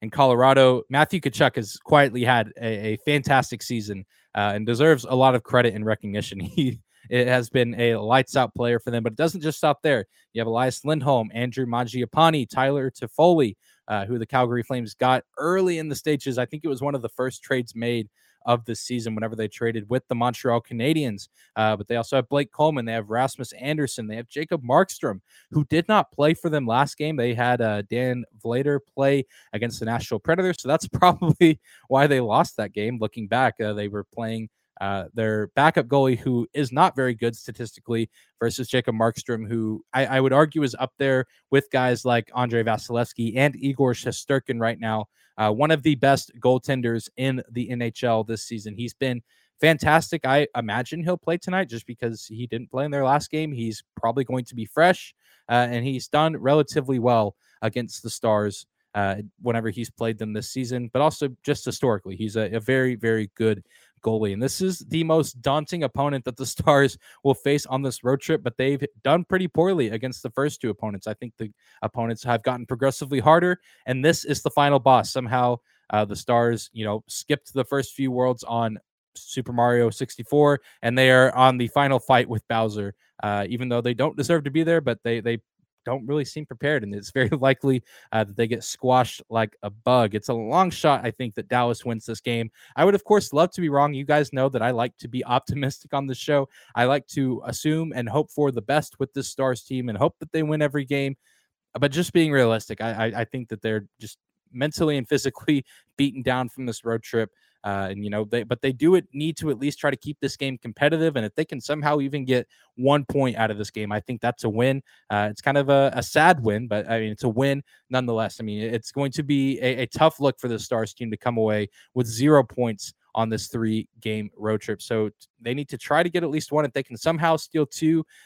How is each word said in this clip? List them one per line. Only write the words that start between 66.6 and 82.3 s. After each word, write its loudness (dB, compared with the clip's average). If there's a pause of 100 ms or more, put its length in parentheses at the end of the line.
will 4
face 0
on -4
this -6
road 0
trip, -2
but -6
they've 0 (200)
done 2
pretty 0
poorly 2
against -6
the -8
first -2
two -2
opponents. -6
I -6
think -14
the -10 (300)
opponents -6
have 0
gotten -4
progressively -2
harder, 4 (260)
and -2
this 2
is -2
the 0
final 4
boss. 4
Somehow, 0 (320)
uh, 2
the -6
Stars, 0
you -8
know, -4
skipped -6
the 0
first -4
few -4
worlds 0
on -4 (380)
Super -10
Mario 4
sixty-four, 2 (220)
and -2
they 6
are 8
on 6
the 0
final 2
fight 4
with -6